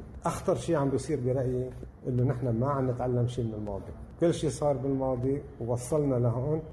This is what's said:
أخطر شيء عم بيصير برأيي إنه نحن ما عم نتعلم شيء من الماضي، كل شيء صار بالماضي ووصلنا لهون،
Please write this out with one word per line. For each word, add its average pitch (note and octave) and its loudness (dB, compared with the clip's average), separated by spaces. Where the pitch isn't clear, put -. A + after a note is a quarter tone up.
أخطر E3+ 2
شيء E3 0
عم C#3 2
بيصير C3+ 0
برأيي B2+ 0
إنه B2 2
نحن B2+ 2
ما A#2 2
عم C3 0
نتعلم B2 2
شيء A#2+ -2
من A2 -2
الماضي، G2+ -6
كل E3 4
شيء D#3+ 0
صار C#3+ 2
بالماضي C3 0
ووصلنا B2+ 0
لهون، B2 2